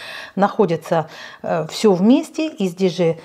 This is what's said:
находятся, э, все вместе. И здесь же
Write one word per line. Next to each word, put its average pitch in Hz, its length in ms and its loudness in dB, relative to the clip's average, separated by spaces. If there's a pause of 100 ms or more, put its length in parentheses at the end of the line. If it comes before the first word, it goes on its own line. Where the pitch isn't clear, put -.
(360)
находятся, 170 720 0 (320)
э, 160 280 -4
все - 240 2
вместе. 285 540 2
И 202 200 -4
здесь 180 280 -2
же 165 300 0